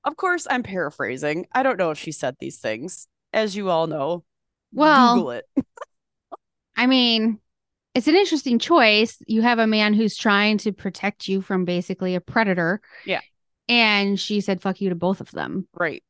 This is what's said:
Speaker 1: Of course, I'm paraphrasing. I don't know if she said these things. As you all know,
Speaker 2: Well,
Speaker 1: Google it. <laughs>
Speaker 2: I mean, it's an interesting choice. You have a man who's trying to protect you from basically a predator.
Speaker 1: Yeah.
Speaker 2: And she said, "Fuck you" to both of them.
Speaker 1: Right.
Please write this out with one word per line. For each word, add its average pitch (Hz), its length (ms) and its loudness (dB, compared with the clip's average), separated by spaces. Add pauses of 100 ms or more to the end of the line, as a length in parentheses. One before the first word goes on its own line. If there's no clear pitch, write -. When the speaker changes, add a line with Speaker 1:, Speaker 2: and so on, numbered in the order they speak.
Speaker 1:
Of 294 140 -6
course, 359 320 -2
I'm 247 140 -2
paraphrasing. 151 880 -6
I - 100 0
don't 254 160 0
know 170 120 0
if 147 60 -8
she - 140 -12
said 135 260 -6
these - 220 -10
things. 117 480 -8 (240)
As 214 240 -2
you 196 140 -4
all 160 180 0
know, 156 380 -6 (480)
Speaker 2:
Well, 262 420 6
Speaker 1:
Google 147 160 0
it. 117 240 -10
<laughs> - 1200 -12
Speaker 2:
I 240 100 2
mean, 233 540 2 (560)
it's 254 120 2
an 311 80 4
interesting 294 440 2
choice. 226 680 4
You 220 160 0
have 233 180 2
a 220 80 4
man 214 260 2
who's 214 240 0
trying 208 420 2
to 202 140 -4
protect - 540 -8
you 190 140 0
from 185 220 -2
basically 180 520 -4
a 175 60 -4
predator. 190 600 -2 (240)
Speaker 1:
Yeah. 190 160 -4 (480)
Speaker 2:
And 208 500 2
she 208 220 -2
said, 190 200 -4
"Fuck 190 200 -4
you" 196 80 0
to 175 60 -2
both 180 260 -2
of - 100 -16
them. 78 420 -8
Speaker 1:
Right. 160 360 -6